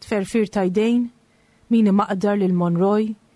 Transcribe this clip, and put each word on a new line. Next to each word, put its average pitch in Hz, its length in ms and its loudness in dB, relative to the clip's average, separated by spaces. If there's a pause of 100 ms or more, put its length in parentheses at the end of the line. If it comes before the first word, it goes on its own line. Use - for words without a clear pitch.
tferfir 208 520 -2
ta' 190 160 -2
jdejn, 233 400 0 (640)
min 226 160 4
imaqdar 202 500 0
lil 190 160 0
Monroy, 190 640 0 (220)